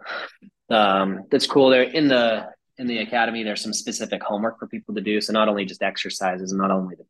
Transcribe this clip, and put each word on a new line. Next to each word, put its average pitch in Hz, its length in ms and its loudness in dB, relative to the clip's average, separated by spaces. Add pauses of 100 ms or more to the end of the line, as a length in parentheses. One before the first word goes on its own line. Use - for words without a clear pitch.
(720)
Um, 98 580 2
that's 131 160 2
cool. 135 240 6
There 127 140 6
in 151 240 2
the, 117 400 2 (320)
in 123 80 -4
the 120 100 -2
academy, 113 460 -2
there's 104 180 -4
some 107 120 -6
specific 104 500 -6
homework 107 340 -4
for 110 100 -14
people 107 280 -10
to 107 60 -4
do. 104 200 0
So 107 120 -4
not 107 140 4
only 101 180 0
just 92 180 -8
exercises, 95 680 -4
not 98 200 0
only 95 240 -2
the - 140 -20